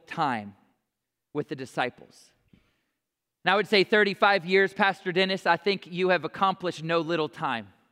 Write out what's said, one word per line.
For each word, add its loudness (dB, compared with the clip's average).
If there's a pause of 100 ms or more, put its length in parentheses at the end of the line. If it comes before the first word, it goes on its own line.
time -4 (800)
with -6
the -10
disciples." -10 (1120)
Now, 4
I 4
would 0
say 4
thirty-five 2
years, 2
Pastor -2
Dennis, -2
I 4
think -4
you -2
have 2
accomplished -4
no 0
little -2
time. -8 (180)